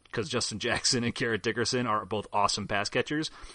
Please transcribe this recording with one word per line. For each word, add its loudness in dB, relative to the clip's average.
'cause -2
Justin -2
Jackson 2
and 0
Garrett 0
Dickerson 2
are 2
both -4
awesome 2
pass 2
catchers. 0